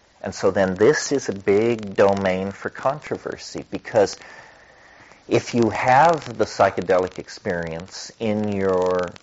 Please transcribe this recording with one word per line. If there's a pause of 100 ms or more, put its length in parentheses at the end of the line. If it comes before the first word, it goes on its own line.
(220)
And
so
then
this
is
a
big
domain
for
controversy,
because (1120)
if
you
have
the
psychedelic
experience
in
your (100)